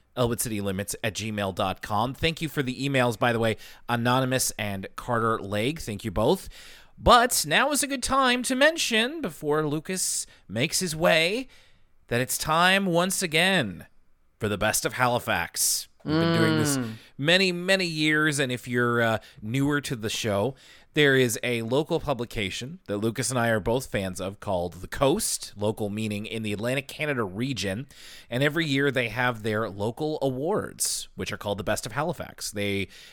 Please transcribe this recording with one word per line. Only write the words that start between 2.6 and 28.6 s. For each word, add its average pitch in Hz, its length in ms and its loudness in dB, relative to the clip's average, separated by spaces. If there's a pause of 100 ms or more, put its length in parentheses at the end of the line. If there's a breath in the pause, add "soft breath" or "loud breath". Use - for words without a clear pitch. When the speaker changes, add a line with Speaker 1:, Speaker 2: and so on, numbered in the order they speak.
Speaker 1:
the 127 140 -2 (140)
emails, 123 280 2
by 123 140 2
the 113 80 2
way, 113 160 2 (320 loud breath)
Anonymous 123 720 2
and 98 280 -6 (100)
Carter 113 420 0
Legg. 107 400 -2
Thank 101 240 -8
you 110 80 -4
both. 120 380 2 (480 loud breath)
But 233 500 6
now 220 240 4
is 285 120 2
a 277 40 -2
good 262 160 -4
time 254 400 2
to 262 120 0
mention, 240 680 2
before 156 440 0
Lucas 160 600 -2 (240 soft breath)
makes 127 320 0
his 175 120 -2
way, 175 540 4 (600 soft breath)
that 120 100 2
it's 127 180 -2
time 180 480 4
once 180 360 2
again 156 640 2 (540)
for 107 100 0
the 104 80 0
Best 107 280 0
of 131 80 -2
Halifax. 117 920 0 (160)
We've 156 160 0
been 165 180 2
doing 160 200 4
this 147 200 2
Speaker 2:
Mm. 117 140 -4 (260 loud breath)
Speaker 1:
many, 180 340 4
many 185 340 0
years, 156 540 2
and 127 120 0
if 123 160 -6
you're, 120 340 2
uh, 113 160 4 (240 soft breath)
newer 139 400 0
to 135 140 -4
the 107 140 -4
show, 107 440 0 (400 soft breath)
there 143 220 6
is 123 280 4
a 117 200 -2
local 147 360 0
publication 120 840 -4
that 101 120 -4
Lucas 113 340 -2
and 131 80 0
I 117 100 2
are 110 100 2
both 117 280 0
fans 95 340 -4
of 98 180 -8
called 87 360 -2
The 95 120 -12
Coast, - 720 0
local 104 320 -2
meaning 104 380 -4
in 110 160 -6
the 104 100 -2
Atlantic 123 340 -2
Canada 143 360 -4
region, 101 640 -4 (420 loud breath)
and 120 140 0
every 156 220 2